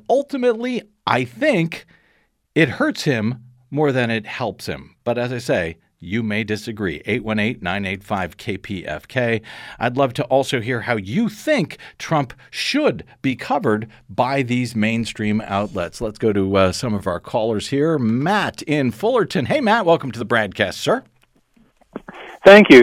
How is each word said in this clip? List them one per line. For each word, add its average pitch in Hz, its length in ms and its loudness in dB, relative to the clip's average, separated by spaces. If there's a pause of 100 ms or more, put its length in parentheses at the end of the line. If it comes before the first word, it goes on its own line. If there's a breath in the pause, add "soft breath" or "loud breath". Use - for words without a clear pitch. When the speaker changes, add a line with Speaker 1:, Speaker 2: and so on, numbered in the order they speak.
(100)
Speaker 1:
Ultimately, 247 720 -2 (240)
I 127 180 0
think 185 640 -2 (680)
it 156 140 4
hurts - 340 -2
him 120 400 -2 (300)
more 143 180 0
than 123 200 0
it 110 160 -4
helps - 400 -8
him. 71 360 -10
But 120 160 -2
as 123 140 -4
I 123 60 -6
say, 98 380 -2 (220)
you 98 240 -4
may 110 220 -4
disagree. 104 600 -6
Eight 104 200 -4
one 110 160 -2
eight, 110 220 -4
nine 95 220 -4
eight 95 200 -8
five, 92 340 -6
K 98 180 -8
P 92 300 -10
F - 220 -10
K. 117 340 -2 (360 loud breath)
I'd 123 200 -2
love 135 160 2
to - 100 -2
also 131 380 0
hear 117 200 -4
how 117 140 -2
you 117 320 -2
think 247 480 -2 (220 loud breath)
Trump 143 340 -2 (180 soft breath)
should 269 540 -2 (160 soft breath)
be 135 160 -2
covered 110 520 0 (200 soft breath)
by 131 340 0
these 123 340 -2
mainstream 110 640 -2
outlets. 98 580 -6
Let's 107 180 -8
go 113 140 2
to, 98 240 2
uh, 95 160 6
some 113 220 -4
of 98 120 -4
our 87 140 -2
callers 110 480 -2
here. 151 300 0
Matt 143 640 0
in 143 280 0
Fullerton. 185 560 -2
Hey, 185 140 0
Matt, 220 240 2
welcome 156 280 2
to 110 60 -10
the 113 60 -6
broadcast, 101 560 -2
sir. 233 220 0 (1400 loud breath)
Speaker 2:
Thank 202 260 12
you. 127 120 12